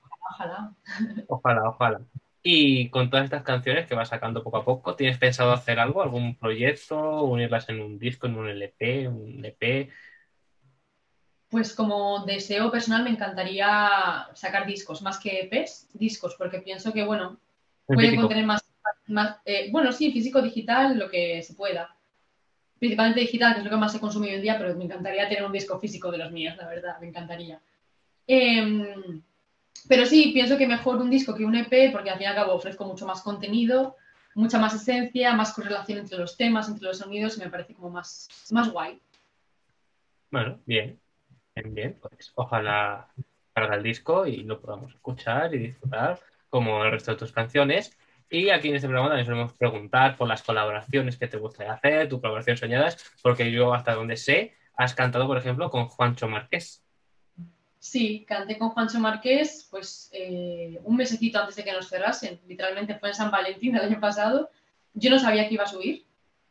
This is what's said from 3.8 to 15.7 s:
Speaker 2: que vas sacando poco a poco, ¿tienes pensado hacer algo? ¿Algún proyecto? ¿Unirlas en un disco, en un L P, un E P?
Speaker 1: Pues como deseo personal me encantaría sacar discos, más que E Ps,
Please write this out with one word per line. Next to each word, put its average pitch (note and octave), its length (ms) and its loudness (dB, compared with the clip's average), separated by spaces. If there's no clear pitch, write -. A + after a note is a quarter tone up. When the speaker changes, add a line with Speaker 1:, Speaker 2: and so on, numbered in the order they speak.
Speaker 2:
que A#2+ 80 -2
vas A2+ 140 -2
sacando A2+ 340 -6
poco - 140 -4
a G#2+ 80 -2
poco, - 300 -2
¿tienes C3 220 0
pensado B2 360 4
hacer A#2 260 0
algo? C#3+ 240 2
¿Algún A#2+ 340 -2
proyecto? D3 840 -2
¿Unirlas A#2+ 460 0
en A2 120 -8
un G#2+ 160 -10
disco, B2 300 -6
en A#2 100 -4
un A2 120 -6
L G2+ 280 -10
P, B2+ 300 -2
un A2+ 380 -10
E G#2+ 80 -12
P? C3+ 360 -2
Speaker 1:
Pues A3+ 260 0
como G3+ 500 0
deseo G3+ 460 -2
personal A3+ 320 0
me B3 80 0
encantaría G3 1200 0
sacar G3 320 -4
discos, G3+ 380 -8
más G3 160 -6
que F#3+ 220 -4
E F#3 60 -8
Ps, - 460 -4